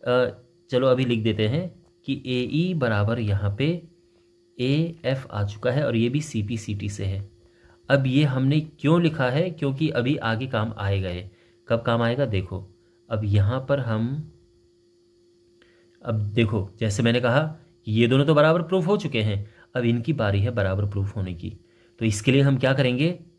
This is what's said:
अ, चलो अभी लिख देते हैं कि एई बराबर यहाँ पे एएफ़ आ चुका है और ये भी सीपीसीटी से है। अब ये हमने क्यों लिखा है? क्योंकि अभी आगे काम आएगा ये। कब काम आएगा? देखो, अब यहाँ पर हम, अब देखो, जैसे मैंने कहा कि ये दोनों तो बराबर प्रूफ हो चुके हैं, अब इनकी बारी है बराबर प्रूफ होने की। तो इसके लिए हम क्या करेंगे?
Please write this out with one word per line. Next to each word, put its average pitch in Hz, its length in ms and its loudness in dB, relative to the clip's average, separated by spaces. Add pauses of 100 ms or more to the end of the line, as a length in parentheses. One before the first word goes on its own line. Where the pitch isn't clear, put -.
अ, - 240 2 (440)
चलो 127 160 2
अभी 127 180 4
लिख 120 180 0
देते 107 260 0
हैं 165 200 -2 (380)
कि 135 220 -4
एई 139 460 -2
बराबर 113 460 0
यहाँ 101 380 0
पे 135 80 0 (920)
एएफ़ 135 720 -2
आ 104 160 -2
चुका 104 260 -2
है 139 160 0
और 113 100 0
ये 113 120 2
भी 139 140 0
सीपीसीटी 107 680 -6
से 101 160 -8
है। 98 260 -6 (580)
अब 135 180 2
ये 135 180 2
हमने 135 360 2
क्यों 156 420 0
लिखा 139 280 0
है? 165 200 0
क्योंकि 147 400 -2
अभी 123 280 0
आगे 113 280 -2
काम 113 320 -4
आएगा 98 300 -2
ये। 90 220 -8 (380)
कब - 140 0
काम 117 200 0
आएगा? 123 240 0
देखो, 92 480 -6 (340)
अब 113 180 -4
यहाँ 104 420 2
पर 139 120 0
हम, 120 520 -4 (1700)
अब 117 100 -2 (180)
देखो, 107 460 0
जैसे 107 240 -2
मैंने 117 180 4
कहा 123 220 4 (440)
कि 110 60 -4
ये 113 140 4
दोनों 131 200 4
तो 156 80 4
बराबर 160 300 4
प्रूफ 180 220 0
हो 202 120 2
चुके 151 240 -2
हैं, 104 240 -2 (300)
अब 123 80 -2
इनकी 120 300 2
बारी 101 260 2
है 113 120 0
बराबर 98 340 0
प्रूफ 101 300 -4
होने 92 180 -4
की। 87 160 -10 (500)
तो 113 40 -2
इसके 113 280 0
लिए 139 100 6
हम 139 160 4
क्या 131 160 2
करेंगे? 139 440 0 (200)